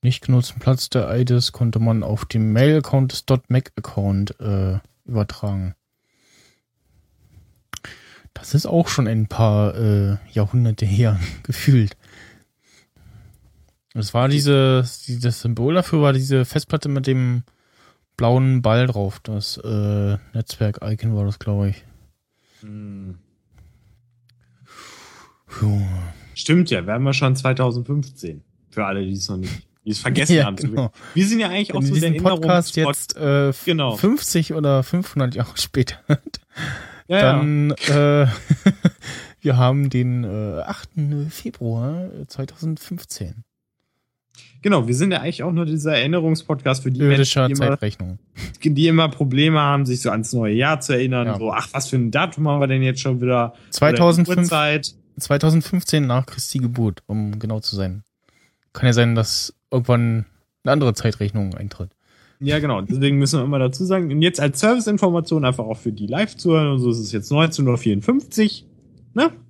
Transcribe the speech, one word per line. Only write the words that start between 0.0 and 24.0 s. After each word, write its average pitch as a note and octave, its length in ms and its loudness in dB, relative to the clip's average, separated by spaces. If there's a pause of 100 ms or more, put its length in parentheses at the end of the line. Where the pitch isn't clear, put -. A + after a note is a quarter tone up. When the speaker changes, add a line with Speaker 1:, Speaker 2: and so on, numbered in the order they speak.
Speaker 1:
nicht B2 240 0
genutzten B2 340 0
Platz C3 300 0
der A2+ 260 -2
ides B2 360 2
konnte A2+ 280 0
man A2+ 240 2
auf - 220 -4
dem A2 280 0
Mail-Account C#3 580 2
des - 140 -12
dot C3 240 0
mac B2+ 260 0
Account, G2+ 640 -4
äh, F#2+ 400 -2 (260)
übertragen. G2+ 680 -4 (2500)
Das - 200 -12
ist D3 120 2
auch E3+ 220 2
schon B2 200 0
ein A2 200 0
paar, G#2+ 480 2
äh, G2+ 420 2 (140)
Jahrhunderte A2 540 0
her, G#2 340 2 (120)
<laughs> - 120 -16
gefühlt. B2+ 540 2 (2000)
Das G#2+ 200 -6
war B2 160 2
diese, C3+ 560 4 (200)
die, A#2+ 140 -6
das A#2+ 220 -2
Symbol B2 320 0
dafür E3+ 280 2
war C#3+ 120 4
diese C3 320 2
Festplatte - 420 -4
mit C#3 200 -2
dem B2+ 360 0 (720)
blauen B2+ 460 2
Ball A#2+ 260 2
drauf. G2+ 340 -4
Das, G#2 360 -8
äh, G#2 600 -2 (160)
Netzwerk-Icon A2 840 -4
war G2+ 100 -2
das, G2+ 140 -4
glaub G2+ 260 -2
ich. G2 180 -4 (800)
Speaker 2:
Hm. G2+ 560 -14 (2500)